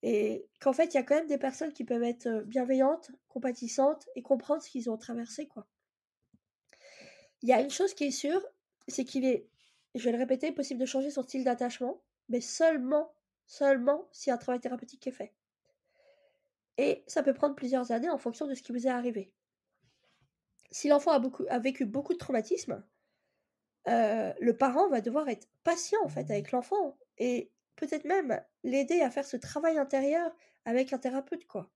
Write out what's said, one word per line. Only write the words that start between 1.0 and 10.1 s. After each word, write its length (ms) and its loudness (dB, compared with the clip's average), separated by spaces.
quand 120 4
même 120 2
des 100 0
personnes 340 -4
qui 140 -8
peuvent 180 -2
être, 240 -4
euh, 160 -2
bienveillantes, 680 2
compatissantes 840 0
et 80 -10
comprendre 380 0
ce 80 -18
qu'ils 200 -6
ont 80 -4
traversé, 500 -10
quoi. 180 -18
Il 60 -2
y 60 8
a 80 6
une 100 -2
chose 220 0
qui 120 -2
est 60 0
sûre, 300 0
c'est 160 -4
qu'il 180 -2
est, 240 2
je 80 -6
vais 80 2